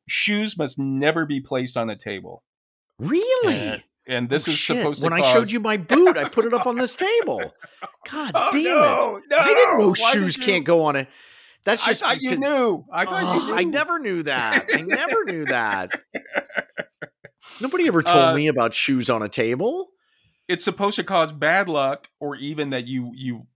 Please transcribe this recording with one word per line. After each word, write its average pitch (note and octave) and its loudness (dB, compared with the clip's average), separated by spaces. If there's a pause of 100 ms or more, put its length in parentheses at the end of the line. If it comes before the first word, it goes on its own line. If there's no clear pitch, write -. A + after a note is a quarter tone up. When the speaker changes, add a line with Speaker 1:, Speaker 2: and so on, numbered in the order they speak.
Speaker 1:
shoes G#3 -2
must D3 -4
never C#3+ 0
be C#3+ -4
placed B2+ -4
on A2+ -2
a G2+ -8
table. F#2+ -12 (560)
Speaker 2:
Really? G4 0
Speaker 1:
And, G#2+ -6 (260)
and B2 -2
this D3+ 0
Speaker 2:
Oh, D#3+ 0
Speaker 1:
is C#3 0
Speaker 2:
shit. - 0
Speaker 1:
supposed D3 -2
to D3 -2
Speaker 2:
When E3 0
I E3+ 0
showed B2+ 6
Speaker 1:
cause G#3+ -4
Speaker 2:
you A#3 0
my G#3+ 0
boot, D4+ 6
I D3 0
put A3+ 0
it A#3 0
up A#3+ 0
on A#3+ -2
this B3 -2
table. F#4 -2 (280)
Speaker 1:
<laughs> - -16
Speaker 2:
God C#4+ -6
Speaker 1:
Oh, F4 2
Speaker 2:
damn C#4+ 0
Speaker 1:
no, D4+ 2
Speaker 2:
it. - -16 (140)
I D#4 4
didn't G4 6
Speaker 1:
no. B3+ 2
Speaker 2:
know F#3+ 6
Speaker 1:
Why A3+ 2
Speaker 2:
shoes F#3+ 2
Speaker 1:
did C4 -10
you A3+ 0
Speaker 2:
can't E3 0
go E3 4
on C#3+ 0
a, C3+ -2 (580)
that's G#3+ 0
Speaker 1:
I A3 2
Speaker 2:
just B3 0
Speaker 1:
thought - 0
you B3+ -4
Speaker 2:
because C4+ 0
Speaker 1:
knew. A#3+ 0
I F3 -2
thought F#3 -4 (140)
you - 0 (100)
Speaker 2:
Ugh, - 0
I F3+ 2
Speaker 1:
knew. - -2
Speaker 2:
never D#4 -2
knew F#3+ -4
that. B2+ 0
I - 0
Speaker 1:
<laughs> E3 -8
Speaker 2:
never E4 0
knew E3 -6
that. G#2 -2 (1700)
Nobody E4+ 0
ever E3+ 4
told F3 6
Speaker 1:
Uh, D#3+ 2
Speaker 2:
me D3+ 2
about B2 2
shoes C3 -2
on A2 0
a G#2 -6
table. E3 -2 (600)
Speaker 1:
It's F3 -2
supposed G3+ -2
to F3 -4
cause D#3+ 0
bad E3 0
luck C#3 -2 (120)
or C#3+ -8
even C#3+ -6
that B2+ -4
you, B2 -6
you B2+ -10